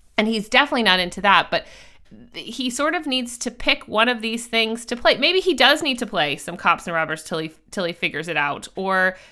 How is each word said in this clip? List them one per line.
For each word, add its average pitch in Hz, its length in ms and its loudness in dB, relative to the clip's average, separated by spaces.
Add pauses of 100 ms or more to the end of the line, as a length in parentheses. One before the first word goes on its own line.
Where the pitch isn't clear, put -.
(180)
And 214 100 2
he's 220 220 -2
definitely 277 340 2
not 185 160 4
into 180 220 -4
that, 185 300 4
but - 160 -2 (680)
he 240 360 -8
sort 285 240 -2
of 330 140 -4
needs 254 300 -4
to - 120 -6
pick 277 380 -2
one 233 220 2
of 233 120 -2
these 226 240 -4
things 226 380 -2
to 240 140 -6
play. 311 180 4
Maybe 339 240 2
he 359 140 2
does 269 280 4
need 269 180 -2
to 247 60 -6
play 151 300 -2
some 170 220 -10
cops 170 280 0
and 180 80 -6
robbers 156 300 -4
till 170 140 -6
he, 160 160 -6 (180)
till 190 140 -4
he 170 80 -4
figures 165 340 -4
it 170 80 -4
out, 143 400 -2
or, 185 400 0 (160)